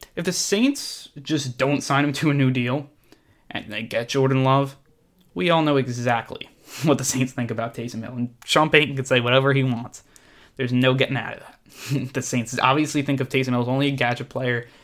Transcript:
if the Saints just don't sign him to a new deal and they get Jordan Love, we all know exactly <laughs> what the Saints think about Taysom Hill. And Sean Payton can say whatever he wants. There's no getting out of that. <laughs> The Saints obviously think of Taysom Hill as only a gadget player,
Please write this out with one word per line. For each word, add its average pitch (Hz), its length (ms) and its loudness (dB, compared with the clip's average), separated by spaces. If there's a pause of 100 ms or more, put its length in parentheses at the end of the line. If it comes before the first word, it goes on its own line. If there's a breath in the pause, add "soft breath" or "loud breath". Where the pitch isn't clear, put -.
(140)
if 175 100 -6
the 180 80 -2
Saints - 760 -2 (120)
just 135 380 -4
don't 139 220 2
sign 143 240 0
him 143 80 0
to 151 180 0
a 143 40 2
new 131 180 4
deal 127 360 -2 (640 soft breath)
and - 220 -10
they 107 100 -6
get 113 280 -4
Jordan 135 340 2
Love, 135 320 2 (580)
we 175 160 0
all 165 120 4
know 147 140 4
exactly 123 720 -2 (180)
<laughs> - 180 -10
what 143 140 4
the 127 60 -4
Saints 127 280 -2
think 120 180 -6
about 117 240 -6
Taysom 117 300 -10
Hill. 110 80 -12
And 123 220 -6 (100)
Sean 156 260 2
Payton 147 240 4
can 131 100 -4
say 131 140 2
whatever 131 340 4
he 135 120 2
wants. 123 400 -4 (500 soft breath)
There's 127 180 -4
no 131 220 4
getting 131 220 0
out 110 180 -6
of - 60 -14
that. - 720 -8
<laughs> - 20 -18
The 127 80 -4
Saints 120 380 -4
obviously 143 420 2
think 139 180 -2
of 127 80 -2
Taysom 127 260 0
Hill 123 80 0
as 120 60 -2
only 139 200 0
a - 20 2
gadget 123 380 -2
player, 123 400 -4 (160 loud breath)